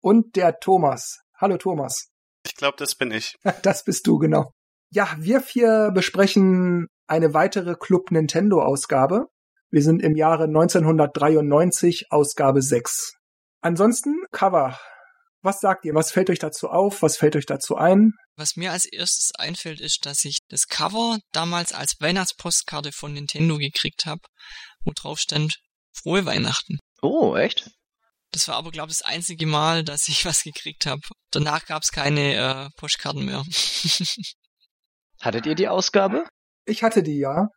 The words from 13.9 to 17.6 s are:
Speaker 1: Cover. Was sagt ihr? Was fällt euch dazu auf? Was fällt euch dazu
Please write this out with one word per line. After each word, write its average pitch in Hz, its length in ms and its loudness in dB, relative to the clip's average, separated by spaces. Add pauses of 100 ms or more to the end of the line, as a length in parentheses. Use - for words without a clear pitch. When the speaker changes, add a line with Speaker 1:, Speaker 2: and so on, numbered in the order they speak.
Speaker 1:
Cover. 151 460 2 (640)
Was 190 180 -2
sagt 190 240 0
ihr? 151 100 -4
Was 160 160 2
fällt 185 200 2
euch 175 80 2
dazu - 320 -8
auf? 196 320 2
Was 156 160 2
fällt 156 180 4
euch 143 80 -2
dazu - 320 -4